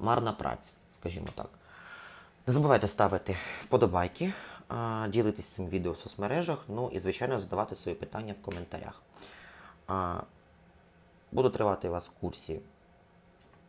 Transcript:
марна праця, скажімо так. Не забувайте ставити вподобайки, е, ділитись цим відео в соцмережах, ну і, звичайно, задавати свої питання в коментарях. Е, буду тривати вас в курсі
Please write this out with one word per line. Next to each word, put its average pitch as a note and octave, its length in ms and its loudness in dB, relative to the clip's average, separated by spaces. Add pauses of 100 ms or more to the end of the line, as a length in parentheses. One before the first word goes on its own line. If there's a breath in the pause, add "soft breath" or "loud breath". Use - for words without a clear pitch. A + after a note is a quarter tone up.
марна A2+ 320 4
праця, - 420 -6 (200)
скажімо E2+ 400 -6
так. - 140 -8 (1000 loud breath)
Не B2 80 4
забувайте C3+ 320 8
ставити F#2+ 500 2 (240 loud breath)
вподобайки, A2+ 720 2 (380 loud breath)
е, A2+ 380 -4
ділитись G#2+ 380 2
цим F#2 220 -6
відео F2 240 0
в - 60 -10
соцмережах, C#3+ 600 -2 (100)
ну A#2 240 -4
і, G2 60 -6
звичайно, A2+ 400 -2
задавати F#2+ 380 -2
свої - 200 -6
питання G#2+ 440 -8
в - 40 -20
коментарях. F2 580 -10 (880 loud breath)
Е, F#2+ 40 -2 (1400)
буду B2+ 180 6
тривати G2 380 2
вас F2 200 -2
в - 20 -18
курсі - 500 -6 (1080)